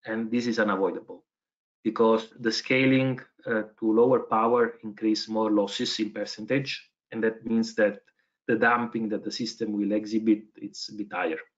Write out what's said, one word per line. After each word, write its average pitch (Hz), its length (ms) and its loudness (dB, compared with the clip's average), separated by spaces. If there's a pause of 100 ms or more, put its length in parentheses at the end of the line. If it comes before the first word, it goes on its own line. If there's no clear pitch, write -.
And 113 240 -4
this 120 160 -2
is 117 140 -2
unavoidable 95 640 -2 (600)
because 110 460 2 (100)
the 117 120 0
scaling, 131 680 2 (260)
uh, 110 180 -2 (160)
to 110 140 2
lower 120 280 6
power 117 640 2
increase 110 440 -2
more 110 240 0
losses 104 480 0
in 104 120 -2
percentage. 110 760 -6 (220)
And 113 120 -4
that 113 220 -2
means 113 300 0
that 104 260 2 (460)
the 120 80 2
damping 117 540 0
that 101 140 -4
the 104 80 -8
system 110 420 -6
will 101 180 -2
exhibit, 107 520 0 (120)
it's - 340 -14
a - 40 -16
bit - 180 -10
higher. 160 280 -4 (180)